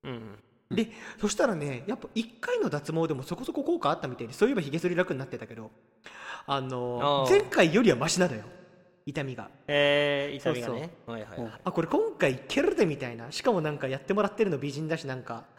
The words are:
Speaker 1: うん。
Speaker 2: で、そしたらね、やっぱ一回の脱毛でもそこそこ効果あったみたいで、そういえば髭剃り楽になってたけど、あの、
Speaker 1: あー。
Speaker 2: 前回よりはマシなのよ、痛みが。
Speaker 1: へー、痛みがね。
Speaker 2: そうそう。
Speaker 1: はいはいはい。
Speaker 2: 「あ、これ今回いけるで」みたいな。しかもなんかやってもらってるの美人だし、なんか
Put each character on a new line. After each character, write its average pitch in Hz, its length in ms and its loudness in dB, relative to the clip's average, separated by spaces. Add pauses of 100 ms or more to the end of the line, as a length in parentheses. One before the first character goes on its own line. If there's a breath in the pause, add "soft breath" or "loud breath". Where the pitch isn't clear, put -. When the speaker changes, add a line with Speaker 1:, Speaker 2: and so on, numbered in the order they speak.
Speaker 1:
う 143 60 -8
ん。 110 280 -12 (320)
Speaker 2:
で、 226 180 0 (320 loud breath)
そ 208 80 0
し 208 60 -2
た 330 140 2
ら 214 80 0
ね、 139 320 -6
や 226 80 -2
っ - 20 -12
ぱ - 160 -14
一 226 140 -2 (120)
回 480 200 -2
の 285 100 2
脱 147 220 -4
毛 165 160 0
で 156 60 0
も 139 100 -6
そ - 100 -4
こ 247 100 -10
そ - 80 -6
こ 285 120 -2
効 339 160 0
果 143 100 2
あ 160 40 4
っ - 60 -12
た - 60 -8
み 127 100 -6
た - 60 -8
い 117 60 -8
で、 117 40 -12
そ 202 140 4
う - 20 6
い 277 40 4
え - 20 2
ば 214 60 0
髭 143 180 -2
剃 180 100 0
り 175 60 0
楽 180 180 2
に 135 60 -4
な 131 60 -6
っ 139 40 -14
て - 80 -10
た 117 120 -10
け 117 80 -16
ど、 110 160 -14 (720 loud breath)
あ 139 140 0
の、 131 640 2
Speaker 1:
あ - 20 4
ー。 - 20 6
Speaker 2:
前 403 100 8 (100)
回 170 240 6
よ 233 80 6
り 220 80 8
は 131 60 6
マ 139 120 0
シ 170 120 2
な 180 80 6
の 135 80 -4
よ、 104 80 -12 (600)
痛 147 200 -4
み 131 100 -8
が。 - 160 -12 (160)
Speaker 1:
へ 143 680 4
ー、 143 40 -8
痛 131 160 0
み 123 80 0
が 120 80 -4
ね。 120 120 -4
Speaker 2:
そ 151 40 -6
う 175 60 -10 (160)
そ 117 60 -8
う。 - 0 -
Speaker 1:
は 113 60 -6
い 110 40 -8
は 101 140 -12
い 82 60 -8
は 117 60 -6
い。 110 40 -12 (120)
Speaker 2:
「あ、 185 80 -2
こ - 100 0
れ 160 60 0
今 403 280 2
回 143 180 4
い 127 120 -8
け - 160 0
る 359 140 2
で」 240 100 6
み 151 120 0
た 123 120 -6
い 117 60 -10
な。 113 160 -12
し - 100 -6
か - 100 4
も 185 80 4
な 151 100 -2
ん 147 80 -6
か 135 100 -4
や 131 100 -2
っ - 40 -10
て - 120 0
も 208 80 2
ら 196 60 2
っ 202 40 -4
て 226 120 2
る 196 60 0
の 147 80 0
美 139 120 -4
人 147 160 -6
だ 160 100 -2
し、 156 100 -8
な 131 100 -4
ん 123 80 -10
か 117 200 -10 (140)